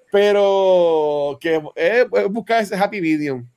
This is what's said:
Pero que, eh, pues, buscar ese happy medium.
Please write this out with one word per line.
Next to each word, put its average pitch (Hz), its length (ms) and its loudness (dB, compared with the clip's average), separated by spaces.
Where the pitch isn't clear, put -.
Pero 175 1120 2
que, 160 200 -2
eh, 214 340 2
pues, 202 200 0
buscar 226 340 -2
ese 202 120 -8
happy 202 260 -2
medium. 151 440 -4